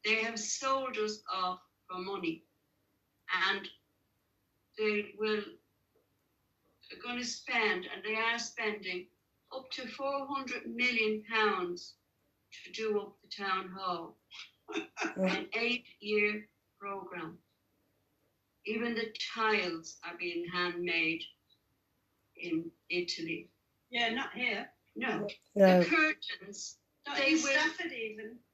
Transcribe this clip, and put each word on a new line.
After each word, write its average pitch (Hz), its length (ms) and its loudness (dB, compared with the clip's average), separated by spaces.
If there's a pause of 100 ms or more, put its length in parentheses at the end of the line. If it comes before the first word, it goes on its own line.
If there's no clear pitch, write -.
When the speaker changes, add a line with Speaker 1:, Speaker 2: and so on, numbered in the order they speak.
Speaker 1:
They 220 200 2
have 226 160 -2
sold 269 580 -2
us 214 240 -2 (120)
off 185 260 -2 (280)
for 180 120 -8
money. 180 440 -4 (1040)
And 202 180 -2 (1080)
they 214 400 0
will, 214 240 2 (1500)
they're - 160 -16
gonna 240 180 -2
spend, 214 680 0
and 196 100 -12
they 214 120 -2
are 226 240 0
spending, 196 680 -4 (500)
up 262 160 -10
to 254 160 -8
four 277 400 -2
hundred 262 400 -4
million 226 600 2
pounds 190 640 0 (720)
to 175 60 -14
do 214 280 0
up - 220 -8
the - 220 -10
town 190 340 0
hall. 180 380 -4 (540)
Speaker 2:
<laughs> - 480 -4
Speaker 1:
An 190 360 2
eight-year 214 960 0 (320)
programme. 180 580 -8 (1300)
Even 226 300 -2
the 220 160 -2 (220)
tiles 208 720 0
are 170 120 -10
being 175 360 -4
handmade 170 680 0 (1120)
in 165 280 -2 (240)
Italy. 175 600 -2 (400)
Speaker 3:
Yeah, 233 200 0
not 240 240 -2
here. 226 340 -2 (280)
Speaker 1:
No. 214 320 -2 (280)
Speaker 2:
No. 185 240 12
Speaker 1:
The 175 60 8
curtains, - 920 2 (300)
Speaker 3:
Not 185 100 -2
Speaker 1:
they - 120 4
Speaker 3:
in 320 40 8
Speaker 1:
will 320 80 6
Speaker 3:
Stafford 311 500 2
even. 220 440 -8 (180)